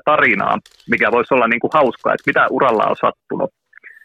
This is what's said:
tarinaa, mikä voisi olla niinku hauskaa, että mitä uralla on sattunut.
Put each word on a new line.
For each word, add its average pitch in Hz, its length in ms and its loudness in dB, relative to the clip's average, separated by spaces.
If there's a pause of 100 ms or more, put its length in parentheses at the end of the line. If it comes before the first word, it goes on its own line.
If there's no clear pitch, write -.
tarinaa, 110 540 0 (320)
mikä 107 220 0
voisi 120 220 0
olla 117 140 2
niinku 117 260 -2
hauskaa, 120 400 0
että - 160 -4
mitä 135 200 0
uralla 117 340 0
on 104 160 -2
sattunut. - 500 -4 (540)